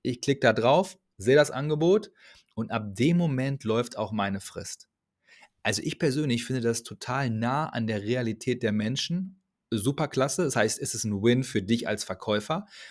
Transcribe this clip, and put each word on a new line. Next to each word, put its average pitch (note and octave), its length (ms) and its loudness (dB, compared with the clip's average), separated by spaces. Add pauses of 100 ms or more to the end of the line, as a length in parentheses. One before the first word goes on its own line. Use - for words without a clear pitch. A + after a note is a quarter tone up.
Ich B2 180 -4
klicke C#3 180 0
da A#2 140 6
drauf, C3 440 2 (200)
sehe A2+ 180 4
das D3 160 6
Angebot D#3 600 2 (440)
und A2+ 160 -6
ab G#2+ 240 -4
dem D3 220 4
Moment C#3 480 0
läuft A#2+ 320 0
auch A2 160 -4
meine G2 260 0
Frist. - 480 -12 (720)
Also G#2 200 -2
ich - 180 -6
persönlich C3+ 460 0
finde C3 160 -4
das A#2 220 -2
total B2+ 460 -4
nah A#2+ 380 0
an A2+ 200 -4
der G#2+ 160 -2
Realität A#2+ 600 -2
der A2 80 2
Menschen, C#3 680 -2 (320)
Superklasse. C3+ 720 0
Das C#3 120 0
heißt, A2 240 2
es - 160 -6
ist A2 80 -4
ein G#2 180 -2
Win A#2+ 220 6
für A2 180 -2
dich A2+ 260 0
als G#2 160 -4
Verkäufer, G#2+ 640 -4 (260)